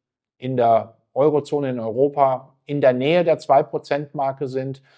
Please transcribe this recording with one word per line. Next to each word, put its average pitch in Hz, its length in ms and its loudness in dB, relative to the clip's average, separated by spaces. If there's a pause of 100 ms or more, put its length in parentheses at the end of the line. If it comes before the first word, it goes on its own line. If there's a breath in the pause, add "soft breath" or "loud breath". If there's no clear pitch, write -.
(360)
in 127 200 -6
der 113 400 2 (180)
Eurozone 143 560 0
in 127 80 -6
Europa 131 760 -2 (100)
in 143 140 -4
der 131 120 6
Nähe 147 300 0
der 160 160 2
zwei 139 240 2
Prozent 147 540 -6
Marke 135 320 -6
sind, 131 340 -8 (160 soft breath)